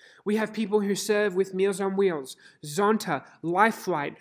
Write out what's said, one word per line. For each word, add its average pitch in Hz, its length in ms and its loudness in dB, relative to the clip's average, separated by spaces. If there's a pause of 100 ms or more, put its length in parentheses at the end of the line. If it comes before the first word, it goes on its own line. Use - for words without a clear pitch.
(260)
We 208 100 0
have 214 160 -2
people 214 300 0
who 202 140 0
serve 208 380 0
with 190 200 -2
Meals 190 260 0
on 196 160 -2
Wheels, 175 400 0 (260)
Zonta, 185 640 0 (160)
Life 196 340 4
Flight, 160 460 -4